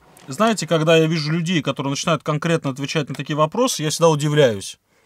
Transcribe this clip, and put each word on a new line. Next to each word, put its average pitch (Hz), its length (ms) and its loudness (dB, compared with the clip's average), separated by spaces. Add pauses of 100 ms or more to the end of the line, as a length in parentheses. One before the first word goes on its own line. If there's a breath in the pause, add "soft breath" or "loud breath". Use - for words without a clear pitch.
(280)
знаете, 190 400 0
когда 160 300 4
я 160 80 4
вижу 156 260 -2
людей, 170 300 0
которые 139 300 -4
начинают 151 300 -2
конкретно 151 500 -2
отвечать 139 360 -6
на 143 80 -10
такие 147 220 -6
вопросы, 175 440 0
я 151 100 -2
всегда 165 180 4
удивляюсь, 147 680 2 (280 soft breath)